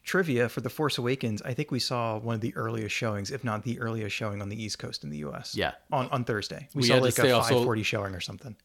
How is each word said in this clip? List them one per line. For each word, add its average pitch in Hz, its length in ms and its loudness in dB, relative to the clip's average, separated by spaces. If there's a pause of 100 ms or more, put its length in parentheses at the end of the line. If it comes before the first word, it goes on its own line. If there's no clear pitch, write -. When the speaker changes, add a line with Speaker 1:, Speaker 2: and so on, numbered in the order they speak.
Speaker 1:
trivia, 139 440 2
for 123 140 -6
The 120 80 -4
Force 147 300 0
Awakens, 120 420 0
I 123 140 -6
think 147 160 -4
we 127 80 0
saw 113 400 -2
one 113 160 -2
of 107 60 -4
the 113 140 -2
earliest 113 400 -4
showings, 104 360 -2
if 135 120 -6
not 107 200 -2
the 120 160 -4
earliest 113 360 -2
showing 101 280 -4
on 98 60 -6
the 110 140 -6
East 104 140 -4
Coast - 260 -8
in 71 60 -6
the 73 80 -6
U 73 160 -6
S. - 240 -10
Speaker 2:
Yeah. 80 140 2 (200)
Speaker 1:
On, 127 200 0
on 127 140 0
Thursday. - 500 -4
We - 60 2
Speaker 2:
We 120 80 6
Speaker 1:
saw, 120 40 8
Speaker 2:
had 127 60 8
to 131 60 6
Speaker 1:
like, 120 100 4
Speaker 2:
stay 127 160 6
Speaker 1:
a 120 60 6
Speaker 2:
off 117 100 4
so- 131 80 6
Speaker 1:
five 120 80 6
forty 113 180 2
showing 101 320 -2
or 90 80 -8
something. 104 440 -10